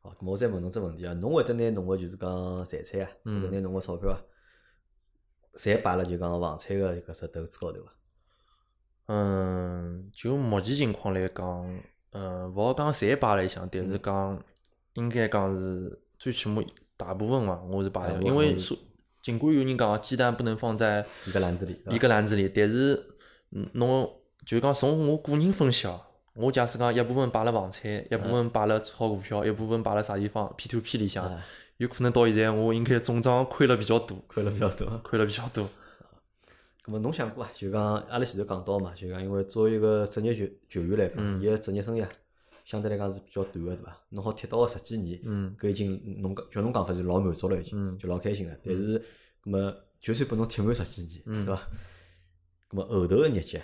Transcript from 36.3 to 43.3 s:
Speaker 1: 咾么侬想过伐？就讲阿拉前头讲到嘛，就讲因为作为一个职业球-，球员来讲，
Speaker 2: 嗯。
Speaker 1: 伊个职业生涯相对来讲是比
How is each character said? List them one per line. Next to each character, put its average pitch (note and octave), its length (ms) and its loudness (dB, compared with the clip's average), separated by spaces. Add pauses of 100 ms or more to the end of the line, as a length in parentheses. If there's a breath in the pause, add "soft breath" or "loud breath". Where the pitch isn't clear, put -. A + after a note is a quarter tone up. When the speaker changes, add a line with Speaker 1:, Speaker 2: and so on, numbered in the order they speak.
Speaker 1:
咾 A2 80 -10
么 G#2+ 60 -4
侬 A2+ 120 -2
想 A#2 200 -4
过 A2+ 120 -10
伐？ - 120 -10
就 G2 160 -6
讲 G#2 260 2 (140)
阿 A#2+ 80 -2
拉 B2+ 60 2
前 F#2+ 140 -6
头 G#2 60 -2
讲 F#2 200 -4
到 G2 140 0
嘛， F2+ 160 -4
就 F#2 140 -10
讲 F#2 140 -6
因 G2 80 -4
为 G2 140 0
作 A2 180 0
为 A2 100 6
一 A2 60 2
个 G#2+ 280 4
职 G#2+ 140 -4
业 A2+ 140 2
球-， G#2+ 100 -2 (240)
球 F2 140 -4
员 F#2+ 160 2
来 G2 100 4
讲， - 80 -6
Speaker 2:
嗯。 G2+ 240 0
Speaker 1:
伊 G2 60 0
个 G#2+ 100 4
职 G#2+ 160 -4
业 G2+ 100 -2
生 A#2 140 -2
涯 G#2+ 100 0 (640 soft breath)
相 G#2+ 100 -4
对 G#2+ 80 -2
来 G#2 80 0
讲 G2+ 160 -2
是 F#2+ 60 -8
比 - 140 -18